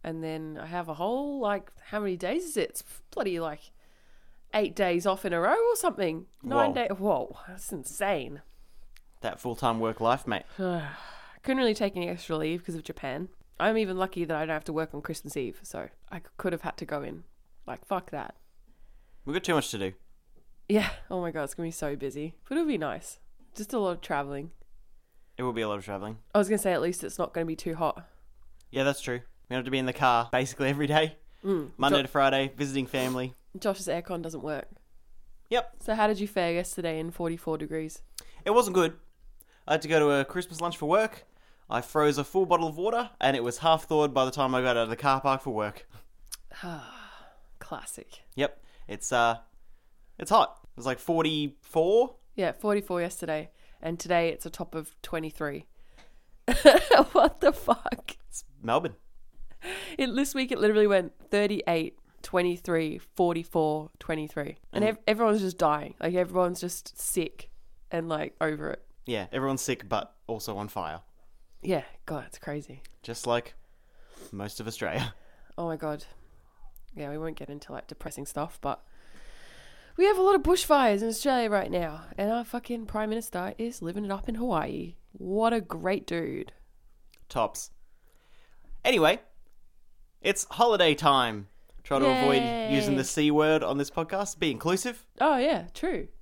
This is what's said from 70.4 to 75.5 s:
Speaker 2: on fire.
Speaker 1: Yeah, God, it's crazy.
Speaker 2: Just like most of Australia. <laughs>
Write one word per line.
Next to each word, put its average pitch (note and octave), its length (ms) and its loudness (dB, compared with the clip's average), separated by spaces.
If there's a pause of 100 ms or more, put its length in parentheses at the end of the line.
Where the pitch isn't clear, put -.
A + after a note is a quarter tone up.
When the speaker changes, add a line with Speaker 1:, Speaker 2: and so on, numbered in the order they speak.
Speaker 2:
on G#2 100 -6
fire. E2 340 -6 (600)
Speaker 1:
Yeah, E3 220 -2 (220)
God, D3 220 -8
it's - 100 -18
crazy. D3 440 -10 (200)
Speaker 2:
Just - 240 -10
like A#2+ 300 0 (760)
most G2+ 280 -8
of A2 80 -6
Australia. A2 520 -4
<laughs> - 40 -20 (340)